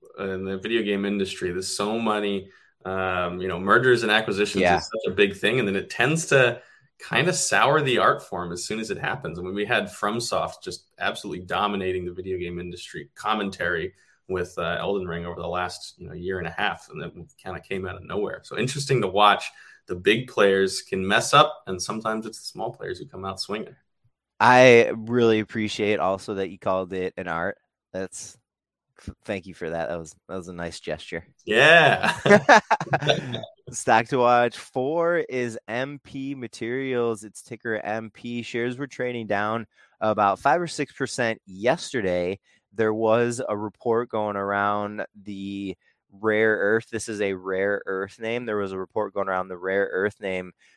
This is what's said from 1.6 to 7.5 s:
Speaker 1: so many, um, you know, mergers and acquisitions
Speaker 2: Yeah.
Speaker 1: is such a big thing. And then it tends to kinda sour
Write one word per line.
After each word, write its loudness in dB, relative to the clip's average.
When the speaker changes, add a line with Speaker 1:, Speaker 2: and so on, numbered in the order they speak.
Speaker 1:
so -2
many, -2
um, -2
you -4
know, -4
mergers 6
and 2
acquisitions 2
Speaker 2:
Yeah. 6
Speaker 1:
is -4
such -6
a -6
big 4
thing. 0
And 0
then 0
it -6
tends 0
to 4
kinda 0
sour 2